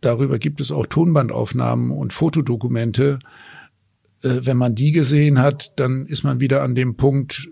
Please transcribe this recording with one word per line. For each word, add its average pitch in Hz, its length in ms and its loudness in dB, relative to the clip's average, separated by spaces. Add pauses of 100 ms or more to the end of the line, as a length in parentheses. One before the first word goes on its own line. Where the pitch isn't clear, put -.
darüber 127 360 0
gibt 147 220 -4
es 135 100 -6
auch 147 160 -2
Tonbandaufnahmen 123 1040 0
und 139 220 -6
Fotodokumente. 123 1080 0 (1000)
Äh, 127 240 0
wenn 131 100 2
man 123 180 2
die 139 180 2
gesehen 147 460 4
hat, 139 400 0
dann 131 280 -2
ist 151 160 -6
man 131 180 -2
wieder 135 220 2
an 131 120 -2
dem 123 220 0
Punkt, 139 560 0